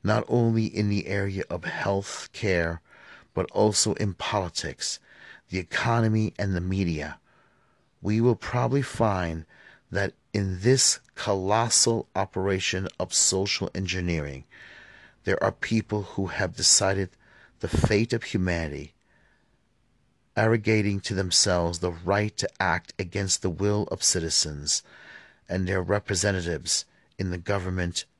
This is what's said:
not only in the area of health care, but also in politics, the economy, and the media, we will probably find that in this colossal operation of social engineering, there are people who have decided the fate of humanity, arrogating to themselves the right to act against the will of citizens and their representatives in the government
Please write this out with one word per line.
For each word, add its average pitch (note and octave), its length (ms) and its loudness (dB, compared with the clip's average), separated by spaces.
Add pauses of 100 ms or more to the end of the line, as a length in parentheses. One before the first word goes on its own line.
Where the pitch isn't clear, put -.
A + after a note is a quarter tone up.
not G#2+ 240 2
only A2+ 380 4
in G#2+ 240 0
the G2+ 160 0
area G2 420 -2
of E2+ 160 -6
health - 680 -4
care, E2+ 480 0 (540)
but F#2 160 0
also G#2 420 4
in G2+ 220 -2
politics, - 840 -4 (500)
the F#2 100 -2
economy, A2 800 2
and G2 160 -2
the F2 60 0
media, F2 580 -2 (800)
we G#2+ 180 0
will A#2 160 4
probably B2 460 0
find F2+ 640 -2 (460)
that F#2 220 -2 (200)
in F#2+ 280 0
this B2+ 380 4 (140)
colossal A2 1000 2
operation F#2+ 720 0 (120)
of - 140 -4
social - 600 0
engineering, E2+ 680 -2 (800)
there F#2+ 200 0
are - 80 2
people G#2+ 500 -2
who G2 260 -4
have F#2 280 -4
decided G2 540 2 (500)
the - 80 -4
fate - 440 2
of A#2 120 -2
humanity, E2 720 -2 (1400)
arrogating G#2+ 640 2
to - 120 -4
themselves F2 680 2
the F2+ 120 0
right G2 460 0
to - 120 -4 (100)
act F2+ 380 0
against F#2+ 440 -2
the F#2+ 80 0
will G2+ 420 0
of - 100 -6
citizens D2+ 800 0 (680)
and F#2 180 0
their F#2+ 140 0
representatives F2+ 1040 -2 (340)
in F#2+ 120 -2
the F2+ 60 -4
government F2+ 680 -2 (140)